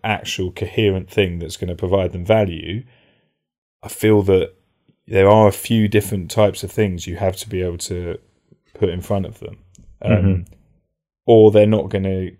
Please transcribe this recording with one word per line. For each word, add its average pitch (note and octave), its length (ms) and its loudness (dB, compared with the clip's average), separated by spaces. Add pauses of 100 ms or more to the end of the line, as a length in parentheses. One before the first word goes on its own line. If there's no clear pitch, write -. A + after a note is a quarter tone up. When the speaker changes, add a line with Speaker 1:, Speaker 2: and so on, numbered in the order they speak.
Speaker 1:
actual G2 480 -6
coherent F#2+ 580 -2
thing F2 280 -2
that's D#2+ 180 -12
gonna F2+ 180 -8
provide F#2 380 -2
them F2+ 140 -10
value, G2 560 -2 (1000)
I - 60 -18
feel G#2 360 2
that F#2 280 0 (540)
there G2 240 4
are G#2+ 180 8
a G2 40 0
few A2 360 0
different G2+ 420 -2
types G#2 320 0
of F#2 80 -10
things F#2 360 -4
you E2+ 100 -10
have F#2+ 200 -4
to - 120 -14
be F#2+ 140 -6
able F2 160 -6
to F2 400 -10 (560)
put F#2+ 160 -2
in F2 100 -8
front G2 240 -4
of - 160 -14
them. - 160 -16 (460)
Um, A2+ 100 0
Speaker 2:
Mm-hmm. F#2+ 400 0 (760)
Speaker 1:
or A2 240 8
they're G#2+ 160 6
not G#2+ 220 0
gonna F#2+ 500 -4